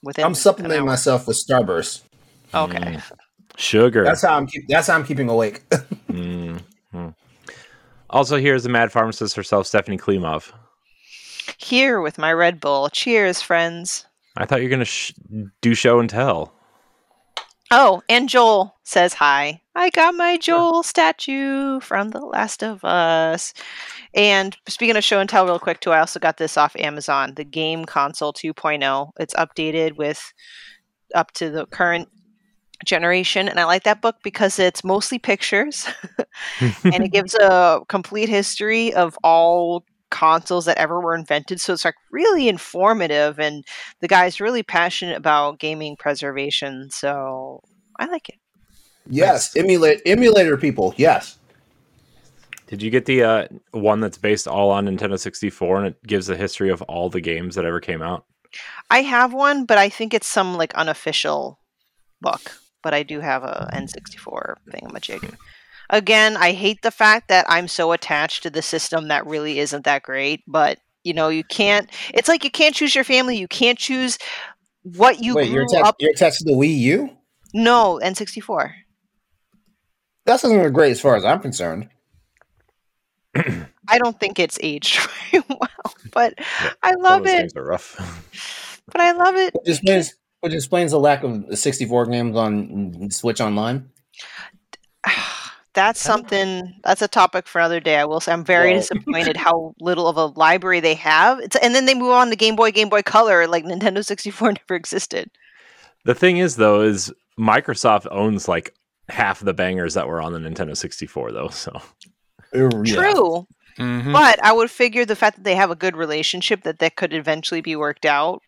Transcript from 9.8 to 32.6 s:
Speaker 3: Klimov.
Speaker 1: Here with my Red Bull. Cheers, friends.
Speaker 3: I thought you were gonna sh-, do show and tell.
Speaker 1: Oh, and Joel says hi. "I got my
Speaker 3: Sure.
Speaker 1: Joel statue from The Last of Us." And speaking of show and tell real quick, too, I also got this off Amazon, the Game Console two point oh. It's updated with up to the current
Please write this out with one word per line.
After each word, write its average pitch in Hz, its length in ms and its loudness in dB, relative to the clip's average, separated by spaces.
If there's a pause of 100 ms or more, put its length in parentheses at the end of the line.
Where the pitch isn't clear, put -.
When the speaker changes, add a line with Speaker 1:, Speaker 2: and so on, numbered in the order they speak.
Speaker 3:
Klimov. 85 540 -4 (1040)
Speaker 1:
Here 247 420 0
with 156 180 -6
my 160 140 0
Red 170 280 2
Bull. 143 300 -2
Cheers, 208 520 0
friends. 170 640 -4 (320)
Speaker 3:
I - 80 -4
thought 135 160 -2
you 127 40 -4
were 127 60 -6
gonna 127 140 -2
sh-, - 280 -10 (480)
do 117 120 2
show 120 260 4
and 113 100 0
tell. 101 440 -2 (1160)
Speaker 1:
Oh, 240 360 6
and 240 220 2
Joel 220 540 4
says 175 320 2
hi. 147 460 0 (140)
"I 359 140 2
got 339 260 2
my 349 180 0
Speaker 3:
Sure. 339 60 -2 (180)
Speaker 1:
Joel 339 260 2
statue 277 960 -2
from 208 320 -4
The - 100 -10
Last - 420 -6
of 214 220 -10
Us." 165 680 0 (600)
And 196 420 2 (120)
speaking 226 280 -2
of 208 80 0
show 202 160 2
and 196 100 -2
tell 190 160 4
real 175 140 0
quick, 170 220 -4
too, 180 100 0
I 160 80 6
also 165 200 -2
got 160 180 -2
this 160 200 -4
off 147 200 2
Amazon, 143 580 -4
the 151 80 -12
Game 160 420 -6
Console 147 480 -4
two 156 200 -8
point 151 300 -4
oh. 135 360 -2
It's 160 140 -8
updated 160 640 -4
with 151 340 -8 (840)
up 165 180 0
to 165 160 -6
the 151 160 -8
current 170 420 -2 (800)